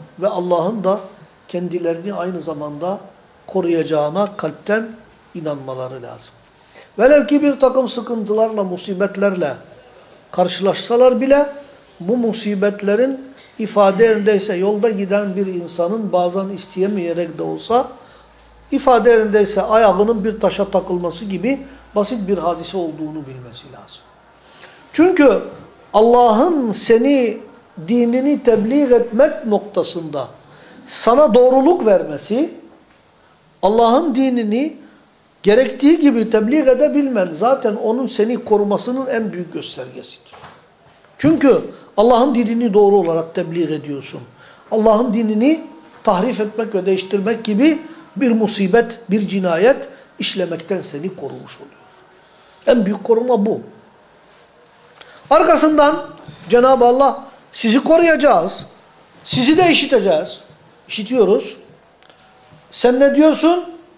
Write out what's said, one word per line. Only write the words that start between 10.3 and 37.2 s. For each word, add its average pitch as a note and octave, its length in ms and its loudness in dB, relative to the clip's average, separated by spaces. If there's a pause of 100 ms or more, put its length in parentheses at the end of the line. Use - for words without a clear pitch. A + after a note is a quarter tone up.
karşılaşsalar G3 880 0
bile C#4 260 2 (540)
bu G3 160 -2
musibetlerin G#3 1160 -2 (240)
ifade G3+ 460 2
yerindeyse G#3 500 2
yolda G#3 360 0
giden G3 460 -4
bir G3 100 -2
insanın F3+ 680 -6
bazen F3+ 360 -2
isteyemeyerek F3 880 -6
de E3 40 -8
olsa A3 460 -4 (840)
ifade A#3+ 400 2
yerindeyse G#3 520 2
ayağının G#3+ 640 2
bir A3 160 -4
taşa G3 300 -2
takılması F3+ 540 -4
gibi G#3 420 -4 (280)
basit G3+ 340 -4
bir G3 100 -2
hadise E3+ 380 -6
olduğunu D#3 500 -8
bilmesi B2+ 460 -20
lazım. - 300 -20 (920)
Çünkü D4 500 4 (500)
Allah'ın A#3+ 800 4
seni A#3 640 2 (500)
dinini A#3+ 540 0
tebliğ A#3+ 520 2
etmek A#3+ 520 0
noktasında E3 840 -4 (580)
sana B3 480 2
doğruluk C4 520 4
vermesi, G3 640 0 (1120)
Allah'ın A#3 520 4
dinini B3 600 -2 (680)
gerektiği C4 580 4
gibi A#3 300 2
tebliğ A3+ 280 2
edebilmen C4 760 2